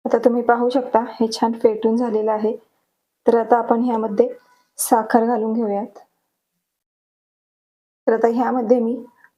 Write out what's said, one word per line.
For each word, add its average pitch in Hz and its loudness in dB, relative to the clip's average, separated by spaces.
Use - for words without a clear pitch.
आता 233 2
तुम्ही 240 2
पाहू 240 2
शकता 247 0
हे 226 -2
छान 226 -2
फेटून 226 2
झालेलं 220 -2
आहे. 214 -2
तर 233 4
आता 226 2
आपण 233 0
ह्यामध्ये 226 0
साखर 226 2
घालून 220 -2
घेऊयात. 214 -4
तर 233 2
आता 226 2
ह्यामध्ये 240 -2
मी 233 -2